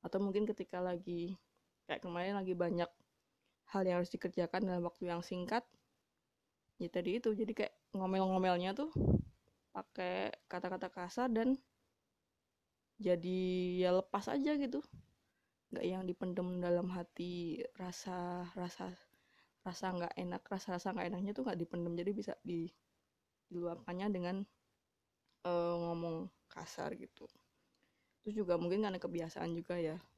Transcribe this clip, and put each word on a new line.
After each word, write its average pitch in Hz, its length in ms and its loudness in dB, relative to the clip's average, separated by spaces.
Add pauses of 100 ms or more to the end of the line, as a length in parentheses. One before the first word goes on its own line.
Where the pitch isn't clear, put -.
Atau - 160 -4
mungkin 202 320 4
ketika 185 320 -4
lagi, 180 560 -2 (480)
kayak - 160 -4
kemarin 180 400 -2
lagi 185 160 0
banyak 170 320 2 (800)
hal 196 160 0
yang 180 160 4
harus 175 80 0
dikerjakan - 560 0
dalam 180 240 2
waktu 175 240 -4
yang 170 80 -2
singkat, 180 420 -2 (1200)
ya 175 80 -2
tadi 180 320 2
itu, 220 160 4
jadi 214 160 0
kayak - 220 0 (180)
ngomel-ngomelnya 185 800 4
tuh 285 160 -2 (840)
pakai 190 640 -2 (160)
kata-kata 180 400 -2
kasar 185 400 -2
dan 226 240 4 (1500)
jadi 180 400 2 (400)
ya 180 160 6
lepas 202 320 0
aja 285 300 2
gitu. 277 240 0 (880)
Nggak - 160 -4
yang 185 180 -2
dipendem 180 540 -2
dalam 175 340 2
hati, 175 680 -4 (160)
rasa, 180 680 -4 (140)
rasa, 185 320 -6 (720)
rasa 185 320 -6
nggak 170 240 -2
enak, 180 260 -4
rasa-rasa 185 480 -4
nggak 185 220 -2
enaknya 196 180 -2
tuh 262 140 -4
nggak 185 160 0
dipendem, 170 340 -2
jadi 180 160 0
bisa 202 200 -4 (100)
di-, 170 320 -2 (720)
diluapkannya 175 640 -4
dengan, 180 260 0 (1080)
eh, 175 340 2
ngomong 170 480 -2 (220)
kasar - 480 -8
gitu. - 260 -16 (960)
Terus 214 140 -6 (100)
juga 175 160 6
mungkin 185 240 4
karena 190 160 0
kebiasaan 170 560 -2
juga 175 240 -4
ya. 160 160 0 (220)